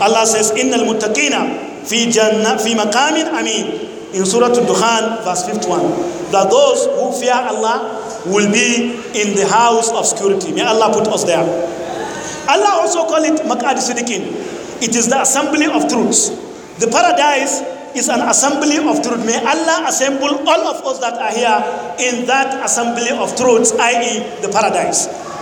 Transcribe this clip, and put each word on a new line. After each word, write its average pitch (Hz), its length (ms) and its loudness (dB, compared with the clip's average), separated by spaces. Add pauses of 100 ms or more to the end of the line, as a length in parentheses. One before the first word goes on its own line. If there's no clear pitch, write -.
Allah 226 240 4
says, 214 240 2
"إِنَّ 254 240 0
الْمُتَّقِينَ 220 1120 -2
فِي 233 240 0
جَنَّةٍ، 214 480 2
فِي 226 160 0
مَقَامٍ 240 400 2 (240)
أَمِينٍ." 220 480 -4 (220)
In 190 160 0
Surah 233 240 4
Al-Dukhan, 220 760 2
verse 180 220 -2
fifty-one, 180 400 -2 (480)
that 196 160 4
those 262 480 4
who 247 240 0
fear 247 160 2
Allah 220 640 -2 (240)
will 202 260 2
be 240 460 0 (160)
in 208 240 0
the 196 80 2
house 226 480 4
of 214 100 0
security. 196 480 0
May 185 140 -2
Allah 220 260 4
put 214 160 2
us 220 220 -2
there. 165 160 2 (1040)
Allah 370 320 4
also 349 240 0
call 320 160 0
it 311 240 2
Maq'ad 240 320 0
Sidiqin. - 1040 -6
It 233 140 -2
is 233 180 2
the 269 80 2
assembly 294 480 0
of - 180 0
truths. - 460 0 (480)
The 226 80 0
paradise 294 720 2 (320)
is 240 160 -2
an 247 160 0
assembly 294 560 2
of 233 240 0
truth. 240 240 -2
May 233 160 0
Allah 330 400 0
assemble 277 560 0
all 330 220 2 (100)
of - 160 -10
us 247 160 -4
that 233 160 -2
are 220 80 -2
here 226 320 2 (400)
in 247 240 -2
that 262 400 0
assembly 240 480 -2
of 196 240 -4
truths, 240 400 4
i 240 160 2
e, 233 480 -4
the 196 80 -4
paradise. 185 560 0 (360)